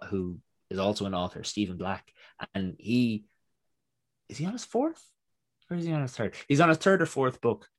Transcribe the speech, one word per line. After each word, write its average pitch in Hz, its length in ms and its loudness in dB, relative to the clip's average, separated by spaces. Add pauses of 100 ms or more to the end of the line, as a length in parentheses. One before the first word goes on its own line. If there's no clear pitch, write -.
who 90 300 -4 (300)
is 95 80 -6
also 101 280 0
an 95 100 -4
author, 90 280 -4
Stephen 92 340 -4
Black, 90 340 -6 (420)
and 95 240 -4
he, 113 460 0 (1040)
is - 80 -12
he 147 80 -4
on 196 80 -2
his 247 120 -10
fourth? 302 360 -2 (720)
Or 175 60 -4
is 170 80 -4
he 170 80 -2
on 151 80 0
his 127 100 -4
third? 104 240 -4 (120)
He's 143 140 6
on 170 80 8
his 156 80 6
third 190 240 4
or 165 40 4
fourth 131 360 0
book. 113 260 0 (120)